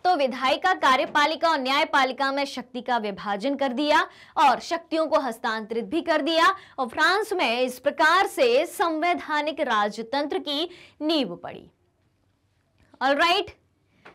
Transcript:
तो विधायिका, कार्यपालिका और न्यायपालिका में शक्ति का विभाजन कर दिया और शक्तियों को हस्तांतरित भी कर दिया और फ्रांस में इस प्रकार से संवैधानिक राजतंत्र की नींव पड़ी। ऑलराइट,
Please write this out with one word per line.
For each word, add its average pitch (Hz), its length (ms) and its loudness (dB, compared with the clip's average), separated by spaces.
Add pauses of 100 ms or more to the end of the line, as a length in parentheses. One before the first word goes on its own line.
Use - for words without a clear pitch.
तो 359 120 4
विधायिका, 269 580 0
कार्यपालिका 302 720 2
और 311 120 2
न्यायपालिका 269 720 0
में 277 120 -2
शक्ति 254 360 -8
का 240 180 0
विभाजन 208 560 -4
कर 262 180 -2
दिया 302 360 2 (280)
और 254 240 4
शक्तियों 320 460 -4
को 294 120 2
हस्तांतरित 226 640 -4
भी 285 160 -2
कर 330 200 0
दिया 330 360 2 (220)
और 262 80 -2
फ्रांस 349 460 0
में 254 280 0
इस 254 180 -2
प्रकार 320 480 2
से 277 400 2
संवैधानिक 311 920 -2
राजतंत्र 233 800 -2
की 294 320 -4 (320)
नींव 285 340 -2
पड़ी। - 340 -16 (1300)
ऑलराइट, 339 480 2 (640)